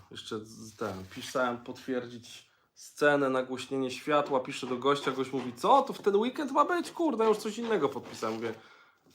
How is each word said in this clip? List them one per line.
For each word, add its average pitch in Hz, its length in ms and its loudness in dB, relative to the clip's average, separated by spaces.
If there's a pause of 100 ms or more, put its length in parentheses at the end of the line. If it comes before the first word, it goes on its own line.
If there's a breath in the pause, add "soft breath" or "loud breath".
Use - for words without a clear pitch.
(120)
jeszcze - 280 -8
z-, 110 360 -16
ten, 95 300 -8 (100)
pisałem 123 420 -2
potwierdzić 120 920 -10 (240 soft breath)
scenę, 143 560 2
nagłośnienie 131 600 -2
światła, 143 480 0
piszę 127 280 -6
do 123 100 -2
gościa, 139 340 2
gość 131 220 -4
mówi, 123 200 -4
co, 254 280 6
to 220 120 -6
w - 80 -12
ten 196 140 8
weekend 254 360 2
ma 294 140 4
być? 349 260 -2
Kurde, 254 320 2
ja 220 60 6
już 208 80 6
coś 214 200 -6
innego 214 320 0
podpisałem. 113 460 -6
Mówię, 113 180 -6 (600 loud breath)